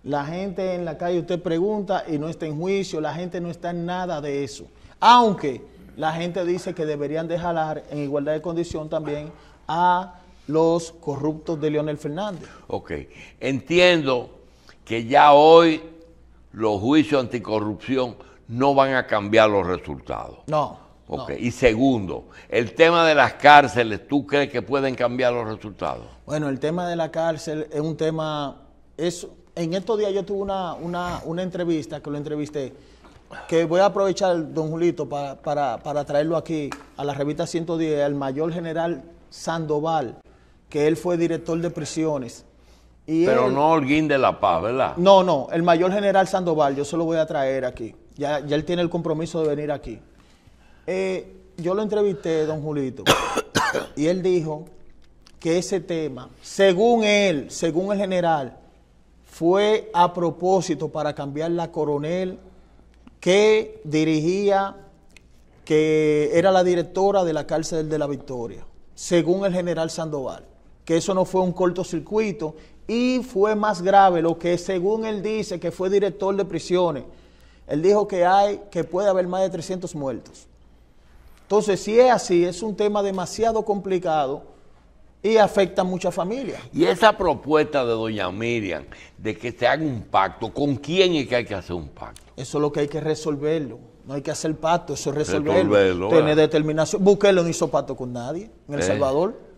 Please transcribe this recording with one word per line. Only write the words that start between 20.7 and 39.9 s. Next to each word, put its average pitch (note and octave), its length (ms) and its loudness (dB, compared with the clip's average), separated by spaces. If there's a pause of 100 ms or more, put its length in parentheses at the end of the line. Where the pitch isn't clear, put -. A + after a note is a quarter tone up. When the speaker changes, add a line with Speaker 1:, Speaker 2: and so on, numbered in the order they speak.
Speaker 2:
Ok. A#2 240 -10
Speaker 1:
no. C#2 60 -6
Speaker 2:
Y A#2+ 140 -4
segundo, A2 720 2 (240)
el A2+ 260 -2
tema E3 320 6
de D3+ 80 4
las B2+ 200 4
cárceles, B2 720 6
¿tú C#3 200 -2
crees C#3+ 240 0
que B2 120 -4
pueden C3 320 -2
cambiar B2 380 0
los A#2 140 -4
resultados? F2 580 -8 (220)
Speaker 1:
Bueno, D3+ 220 -4
el C3+ 120 -6
tema F3 280 -4
de E3+ 80 -6
la D#3+ 140 -4
cárcel D#3+ 640 -4
es D3 80 -4
un D#3 160 -4
tema, D#3 640 -4 (360)
es, E3+ 300 -6 (280)
en E3+ 200 -4
estos G#3 240 -2
días G#3 140 -2
yo G3 120 -4
tuve G3 180 -6
una, F#3+ 320 -6
una, F3 500 -8
una E3 180 -6
entrevista, E3+ 600 -4
que D3 80 -12
lo D3 80 -6
entrevisté, D3 560 -8 (760)
que E3 160 4
voy E3+ 160 2
a G3 60 6
aprovechar, F#3+ 680 0
don D#3 180 -4
Julito, D#3+ 380 -2
pa-, C#3+ 280 -8
para, C#3+ 420 -4
para D3 260 -4
traerlo D3+ 320 0
aquí D3+ 320 -4 (280)
a C#3 80 -8
la C#3+ 100 -4
revista D3 320 -4
ciento E3 320 -4
diez, D#3 260 0
al C#3+ 100 0
mayor C#3+ 380 -4
general E3 500 -4 (280)
Sandoval, D#3 840 -4 (520)